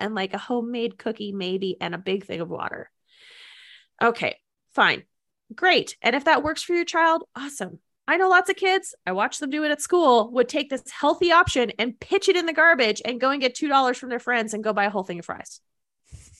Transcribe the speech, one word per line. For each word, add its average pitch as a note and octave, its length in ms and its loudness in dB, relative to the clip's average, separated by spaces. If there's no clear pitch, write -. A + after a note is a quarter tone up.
and, G#3+ 120 -4
like, F#3+ 200 -4
a G3 40 -6
homemade A#3+ 600 -4
cookie G#3+ 340 -8
maybe, F#3+ 480 -4
and F3 160 -6
a - 20 -8
big F#3+ 280 -4
thing - 160 -8
of E3+ 80 -6
water. - 420 -10
Okay, F3 340 0
fine. F3+ 320 2
Great. F4 460 2
And B3 160 2
if C#4 80 -6
that D4+ 180 4
works D#4 200 -4
for F4 100 -4
your E4+ 100 0
child, E4 400 2
awesome. G#3 460 -10
I D#4 120 2
know F#4+ 100 4
lots F4+ 220 4
of F#4 80 -2
kids, F#4+ 360 0
I F3+ 80 -4
watch G3+ 260 -2
them C#4+ 100 -6
do D4+ 140 -2
it D4+ 80 0
at D4 100 -4
school, B3 520 4
would B3 160 2
take D4 200 -4
this C4 220 -8
healthy E4+ 400 0
option D#4+ 480 4
and A#3+ 180 -4
pitch - 300 -2
it F4+ 80 4
in F4 100 0
the E4 60 -2
garbage C#4 540 4
and A#3+ 120 -6
go B3+ 120 2
and C#4+ 100 0
get B3+ 160 -2
two D4+ 140 -4
dollars B3+ 280 2
from B3+ 120 -14
their A#3+ 100 -4
friends A3+ 340 -2
and G#3+ 80 -6
go G#3+ 120 -2
buy G3+ 100 0
a G#3 60 0
whole G3 160 -4
thing F3 140 -8
of E3 60 -14
fries. - 360 -14